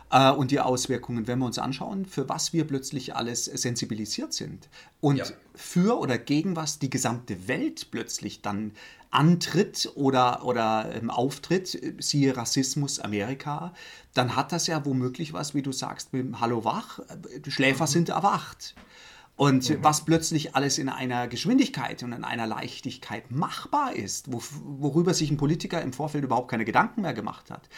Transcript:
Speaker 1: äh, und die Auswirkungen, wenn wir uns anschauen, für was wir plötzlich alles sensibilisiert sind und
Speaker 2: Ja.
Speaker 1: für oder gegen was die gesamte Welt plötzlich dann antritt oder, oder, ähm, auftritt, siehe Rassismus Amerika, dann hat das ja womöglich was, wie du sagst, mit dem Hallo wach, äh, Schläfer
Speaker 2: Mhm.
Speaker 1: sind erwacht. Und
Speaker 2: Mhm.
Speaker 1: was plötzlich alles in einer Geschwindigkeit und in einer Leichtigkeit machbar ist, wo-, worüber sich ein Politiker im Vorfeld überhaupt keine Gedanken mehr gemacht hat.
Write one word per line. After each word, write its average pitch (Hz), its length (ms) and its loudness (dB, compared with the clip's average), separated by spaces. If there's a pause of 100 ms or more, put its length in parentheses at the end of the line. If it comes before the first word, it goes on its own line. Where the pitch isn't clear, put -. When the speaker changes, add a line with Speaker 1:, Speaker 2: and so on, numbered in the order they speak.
(100)
Speaker 1:
äh, 135 220 10
und 131 180 2
die 139 100 4
Auswirkungen, 123 640 0
wenn 123 140 0
wir 131 40 2
uns 117 140 -2
anschauen, 190 480 -4
für 139 240 -2
was - 240 -2
wir 156 120 4
plötzlich 139 480 -4
alles 120 300 -2
sensibilisiert 120 880 -4
sind - 380 -8 (320)
und 143 160 6
Speaker 2:
Ja. 95 80 -4 (280)
Speaker 1:
für 208 440 2
oder 131 180 0
gegen 160 400 0
was 156 220 -4
die 139 100 -2
gesamte 117 580 -4
Welt 240 440 -4
plötzlich - 500 -8
dann 104 320 -6 (380)
antritt 170 840 2
oder, 131 500 4
oder, 110 480 0
ähm, 113 160 -4
auftritt, - 680 -2 (200)
siehe 135 380 2
Rassismus 135 640 -2
Amerika, 139 760 -4 (400)
dann 123 220 2
hat 143 160 0
das 170 140 0
ja 156 200 0
womöglich 131 480 -2
was, 147 200 -6
wie 143 80 0
du 135 100 -4
sagst, - 420 -8
mit 127 100 0
dem 117 160 -8
Hallo 117 240 0
wach, 147 360 -4
äh, - 500 -14
Schläfer 135 340 4
Speaker 2:
Mhm. 151 40 2
Speaker 1:
sind 165 200 4
erwacht. - 640 0 (640)
Und 135 340 6
Speaker 2:
Mhm. 147 140 2
Speaker 1:
was 151 200 4
plötzlich 160 520 2
alles 139 220 2
in 135 100 -2
einer 123 400 -2
Geschwindigkeit 180 720 2
und 120 80 -6
in 120 140 -8
einer 120 240 -2
Leichtigkeit - 840 -8
machbar 240 640 -2
ist, - 380 -6
wo-, 117 100 -4 (220)
worüber 147 500 2
sich 151 160 0
ein 151 60 2
Politiker 156 440 0
im 131 120 -4
Vorfeld 151 320 -2
überhaupt 123 260 0
keine 113 140 0
Gedanken 151 380 2
mehr 151 120 -2
gemacht - 380 -8
hat. - 260 -16